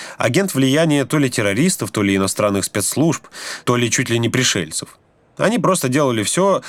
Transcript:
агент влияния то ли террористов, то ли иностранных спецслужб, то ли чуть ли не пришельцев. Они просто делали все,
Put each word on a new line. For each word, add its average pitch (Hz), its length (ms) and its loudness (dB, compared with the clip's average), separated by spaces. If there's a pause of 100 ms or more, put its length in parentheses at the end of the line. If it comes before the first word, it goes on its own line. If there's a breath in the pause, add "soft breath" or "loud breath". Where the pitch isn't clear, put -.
(180 loud breath)
агент 165 360 0
влияния 139 520 2
то 156 120 0
ли 135 120 0
террористов, 113 600 0
то 110 120 -2
ли 98 120 2
иностранных 98 500 0
спецслужб, - 640 -2 (380 loud breath)
то 120 120 0
ли 120 140 0
чуть 127 200 -2
ли 117 80 2
не 117 100 2
пришельцев. - 680 -2 (400)
Они 202 200 2
просто 180 300 0
делали 123 340 0
все, 185 460 0